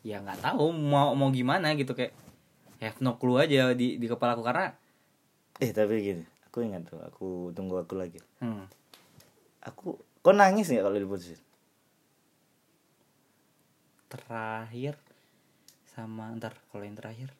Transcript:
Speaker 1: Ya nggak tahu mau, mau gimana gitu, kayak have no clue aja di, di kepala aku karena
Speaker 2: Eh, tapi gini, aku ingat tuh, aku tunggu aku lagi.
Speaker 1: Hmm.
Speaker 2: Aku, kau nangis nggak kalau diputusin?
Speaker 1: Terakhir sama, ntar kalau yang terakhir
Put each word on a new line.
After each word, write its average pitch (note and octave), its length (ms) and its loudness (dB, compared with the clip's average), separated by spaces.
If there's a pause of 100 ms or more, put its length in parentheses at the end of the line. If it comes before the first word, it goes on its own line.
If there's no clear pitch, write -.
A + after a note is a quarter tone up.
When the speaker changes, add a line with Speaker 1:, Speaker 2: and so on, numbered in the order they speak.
Speaker 1:
Ya G#2 160 -8
nggak G2 240 -10
tahu E3 300 2
mau, C#3+ 420 4
mau C3+ 160 2
gimana C#3+ 440 2
gitu, C3+ 200 -2
kayak B2+ 220 -4 (640)
have A2 220 -8
no B2 160 0
clue B2 220 2
aja C3+ 340 4
di, B2 240 0
di A#2 120 -4
kepala A#2+ 260 0
aku A#2 80 -4
karena B2+ 300 -2 (840)
Speaker 2:
Eh, B2 120 0
tapi G#2+ 320 2
gini, F2+ 240 -4 (180)
aku - 200 -6
ingat F#2+ 220 -6
tuh, E2 120 -16
aku E2 300 -12 (240)
tunggu F#2 260 -6
aku F2+ 160 -6
lagi. F#2 240 -6 (200)
Speaker 1:
Hmm. A2 280 -8 (960)
Speaker 2:
Aku, - 320 -12 (260)
kau F#3+ 140 8
nangis G3+ 320 6
nggak A#2+ 160 2
kalau G2+ 160 2
diputusin? F#2+ 400 -6 (2750)
Speaker 1:
Terakhir A2+ 920 -8 (880)
sama, A2 480 -14
ntar A2+ 220 -10 (120)
kalau G2+ 160 -14
yang G#2 120 -14
terakhir A#2 440 -14